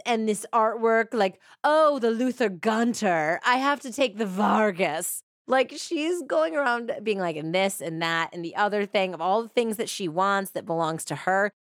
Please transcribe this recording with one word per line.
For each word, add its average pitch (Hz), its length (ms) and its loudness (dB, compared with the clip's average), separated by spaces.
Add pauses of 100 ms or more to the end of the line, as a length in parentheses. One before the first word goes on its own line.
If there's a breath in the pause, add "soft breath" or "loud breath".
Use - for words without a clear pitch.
and 220 220 0
this 214 240 -2
artwork, 226 640 2
like, 196 260 0 (240 loud breath)
"Oh, 294 360 4
the 226 120 2
Luther 240 380 0
Gunter. 190 960 0
I 247 120 4
have 277 240 0
to 254 100 -10
take 214 260 0
the 220 80 -2
Vargas." 190 1000 0 (240)
Like, 254 300 2
she's 339 460 -2
going 320 340 0
around 240 340 0 (120)
being 208 160 -2
like, 170 180 -2
"And 160 180 -2
this 190 240 0
and 165 220 -6
that 165 320 0
and 175 100 -8
the 170 120 -8
other 208 300 0
thing," 190 280 0
of 160 80 -8
all 196 220 2
the 226 60 -14
things 226 280 0
that 226 120 -4
she 190 200 -6
wants 196 420 0
that - 140 -8
belongs 165 400 -2
to 151 100 -6
her. 196 360 0 (100)